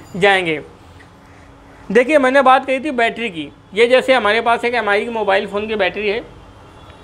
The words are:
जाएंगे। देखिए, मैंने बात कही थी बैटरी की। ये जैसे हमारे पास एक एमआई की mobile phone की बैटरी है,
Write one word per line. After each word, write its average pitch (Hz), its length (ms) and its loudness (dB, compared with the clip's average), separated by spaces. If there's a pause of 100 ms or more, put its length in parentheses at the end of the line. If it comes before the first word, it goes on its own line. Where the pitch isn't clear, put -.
(160)
जाएंगे। 180 440 2 (1300)
देखिए, 254 280 2
मैंने 262 240 2
बात 262 240 4
कही 269 140 -2
थी 302 120 -6
बैटरी 233 380 -2
की। 151 180 -10 (260)
ये 226 140 4
जैसे 254 260 2
हमारे 214 260 2
पास 233 240 0
एक 240 100 -2
एमआई 214 300 0
की 240 60 -8
mobile 208 360 -2
phone 208 220 -6
की 220 80 -4
बैटरी 196 320 -2
है, 220 140 -4 (800)